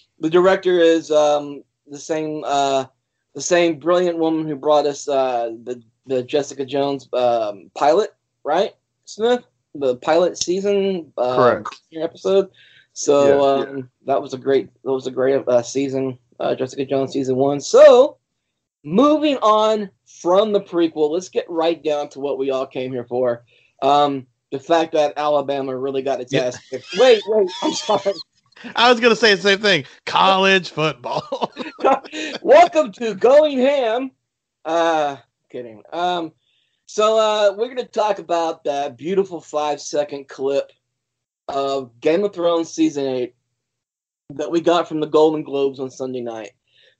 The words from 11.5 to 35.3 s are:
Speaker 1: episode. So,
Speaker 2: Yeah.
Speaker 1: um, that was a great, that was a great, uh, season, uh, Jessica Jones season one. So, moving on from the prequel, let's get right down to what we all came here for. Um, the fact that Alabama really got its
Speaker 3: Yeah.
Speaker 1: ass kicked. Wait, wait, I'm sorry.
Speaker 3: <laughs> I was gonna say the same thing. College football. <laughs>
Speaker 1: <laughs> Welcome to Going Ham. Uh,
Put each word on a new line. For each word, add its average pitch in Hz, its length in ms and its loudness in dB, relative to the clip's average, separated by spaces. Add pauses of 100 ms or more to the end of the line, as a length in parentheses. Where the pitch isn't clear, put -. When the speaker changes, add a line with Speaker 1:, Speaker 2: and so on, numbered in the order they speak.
Speaker 1:
episode. 190 560 -2 (440)
So, 143 340 2
Speaker 2:
Yeah. 139 420 2
Speaker 1:
um, 135 220 -12 (160)
that 135 120 0
was 135 140 -12
a 131 60 -8
great, 123 300 0 (140)
that 127 80 -4
was 131 140 -4
a 127 60 -8
great, 131 360 -2
uh, 123 140 2
season, 131 560 -4 (220)
uh, 143 160 -2
Jessica 131 280 -6
Jones 135 300 -4
season 131 220 -2
one. 139 260 0
So, 269 560 8 (680)
moving 285 540 2
on 214 540 2 (300)
from 196 300 2
the 196 100 0
prequel, 160 500 -2
let's 185 180 -6
get - 180 -6
right 165 360 -2
down 147 260 -4
to 139 100 -18
what 135 200 -4
we 135 100 -4
all 131 160 -2
came 127 260 -8
here 123 120 -8
for. 123 400 -4 (400)
Um, 143 420 2 (260)
the 139 60 -8
fact 160 360 0
that 147 220 0
Alabama 139 600 -2
really 135 240 -6
got 131 200 -4
its 127 120 -14
Speaker 3:
Yeah. 131 120 0
Speaker 1:
ass 123 120 -6 (140)
kicked. 127 160 -12 (100)
Wait, 233 300 6
wait, 208 200 2 (140)
I'm 196 120 -2
sorry. 202 400 -2 (280)
Speaker 3:
<laughs> - 340 -16
I 240 160 4
was 233 80 2
gonna 226 160 4
say 220 200 4
the 170 80 -4
same 196 160 2
thing. 190 260 0 (220)
College 190 640 2
football. 151 840 -6 (260)
<laughs> - 300 2
Speaker 1:
<laughs> 311 320 -10
Welcome 311 520 6
to 226 200 -6
Going 269 460 4
Ham. 262 500 0 (560)
Uh, 160 520 0 (340)